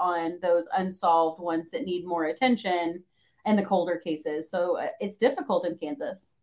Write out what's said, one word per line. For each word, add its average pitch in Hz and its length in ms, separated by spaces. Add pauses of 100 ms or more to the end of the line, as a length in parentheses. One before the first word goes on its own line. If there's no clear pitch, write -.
on 175 420
those 175 340
unsolved 175 680
ones 165 300
that 165 120
need 180 220
more 170 200
attention 175 800 (420)
and 214 140
the 190 60
colder 175 320
cases. 156 520
So, 175 280
uh, - 100 (140)
it's 202 160
difficult 208 500
in 165 100
Kansas. 151 640